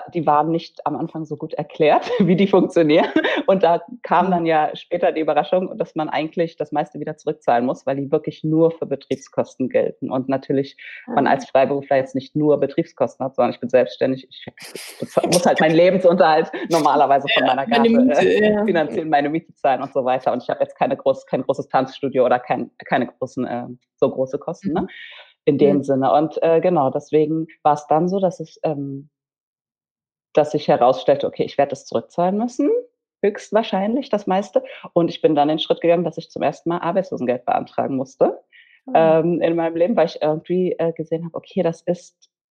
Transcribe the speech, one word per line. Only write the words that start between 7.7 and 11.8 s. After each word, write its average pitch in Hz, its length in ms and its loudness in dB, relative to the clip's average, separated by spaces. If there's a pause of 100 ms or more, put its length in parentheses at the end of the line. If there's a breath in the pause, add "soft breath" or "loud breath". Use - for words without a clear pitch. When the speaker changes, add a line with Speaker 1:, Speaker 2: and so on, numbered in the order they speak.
Speaker 1:
weil 135 100 -2
die 139 160 -6
wirklich 156 320 -4
nur 160 280 2
für 165 140 -8
Betriebskosten - 840 -6
gelten. - 420 -2
Und 131 160 -4
natürlich 135 480 -4 (320 loud breath)
man 135 200 0
Speaker 2:
Ah. - 40 2
Speaker 1:
als 135 140 0
Freiberufler 139 500 0